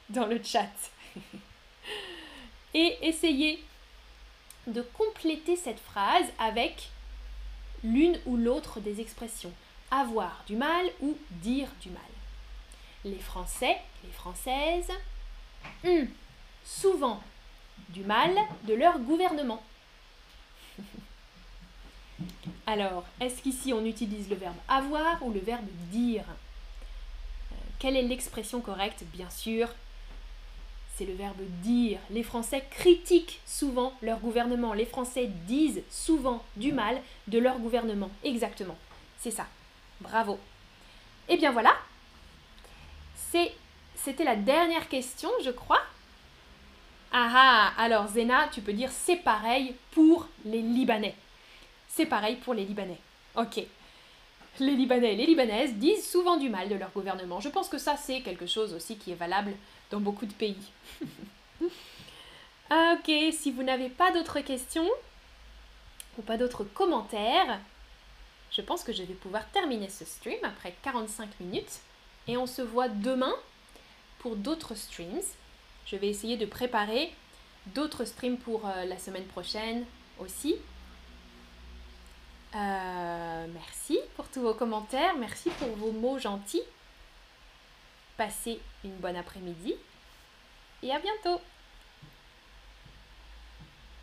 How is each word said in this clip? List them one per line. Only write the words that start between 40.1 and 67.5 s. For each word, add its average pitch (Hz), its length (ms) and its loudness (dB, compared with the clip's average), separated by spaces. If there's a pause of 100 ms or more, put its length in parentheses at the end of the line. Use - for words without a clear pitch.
Eh 339 80 4
bien 302 160 6
voilà. 233 220 8 (1600)
C'est, 339 220 4 (440)
c'était 277 280 -2
la 240 120 4
dernière 320 520 4
question, 254 420 -4 (120)
je 262 80 -2
crois. 359 320 2 (1300)
Ah 240 220 4
ah, 233 480 10
alors 220 260 4
Zena, 240 440 4
tu 233 80 -8
peux 202 120 -4
dire 247 200 0
c'est - 240 2
pareil 247 580 2 (160)
pour 320 380 8 (160)
les 226 180 0
Libanais. 233 540 2 (720)
C'est - 180 2
pareil 220 300 2
pour 254 180 -2
les 202 100 0
Libanais. 196 340 -6 (380)
Ok. 226 240 -2 (1000)
Les 269 120 6
Libanais 240 420 6
et - 20 0
les 247 100 2
Libanaises 254 480 4
disent 320 340 4
souvent 349 280 4
du 269 120 2
mal 196 200 -2
de 208 60 0
leur 185 160 -4
gouvernement. 185 500 -4
Je 269 80 -4
pense 370 200 -2
que 285 100 -4
ça, 294 180 0
c'est 262 240 -4
quelque 180 260 -8
chose 208 280 -2
aussi 185 220 -10
qui 185 160 -10
est 165 40 -8
valable 190 360 0 (380)
dans 208 100 -2
beaucoup 208 260 -2
de 202 60 -8
pays. 202 380 -4 (300)
<laughs> 294 60 -8 (1700)
Ok, 330 380 6 (220)
si 294 180 -2
vous 254 140 -2
n'avez 262 240 2
pas 359 240 4
d'autres 330 300 0
questions 320 460 -2 (1300)
ou 226 60 -10
pas 226 140 -4
d'autres 247 260 0
commentaires, 240 960 2 (920)